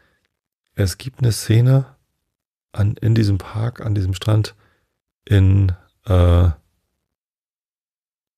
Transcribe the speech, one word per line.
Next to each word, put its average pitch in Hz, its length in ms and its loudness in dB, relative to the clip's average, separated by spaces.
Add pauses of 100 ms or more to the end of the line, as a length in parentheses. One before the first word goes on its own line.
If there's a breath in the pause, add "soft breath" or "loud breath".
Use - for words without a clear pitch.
(720)
Es 95 240 -4
gibt - 220 -16
eine 123 120 0
Szene 127 540 0 (840)
an, 101 260 -4
in 107 160 0
diesem 104 240 0
Park, 110 420 -8
an 107 140 -6
diesem 95 220 -4
Strand, 107 400 -2 (680)
in, 98 500 2 (320)
äh, 87 440 2 (1900)